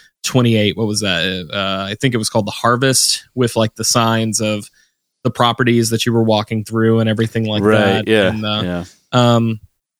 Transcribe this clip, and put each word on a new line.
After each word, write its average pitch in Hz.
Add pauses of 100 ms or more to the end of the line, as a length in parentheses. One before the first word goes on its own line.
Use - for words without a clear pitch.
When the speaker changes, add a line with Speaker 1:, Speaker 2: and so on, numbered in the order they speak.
(240)
Speaker 1:
twenty-eight, 113
what 110
was 104
that? 92
Uh, 98
I 104
think 123
it 120
was 110
called 110
the 98
Harvest, 123 (100)
with, 123
like, 113
the 110
signs 113
of 107 (540)
the 120
properties 117
that 113
you 120
were 113
walking 107
through 113
and 110
everything 110
like 104
Speaker 2:
Right, 107 (280)
Speaker 1:
that. -
Speaker 2:
yeah, 110
Speaker 1:
And, 110
uh, 107
Speaker 2:
yeah. 87 (280)
Speaker 1:
um, 117 (380)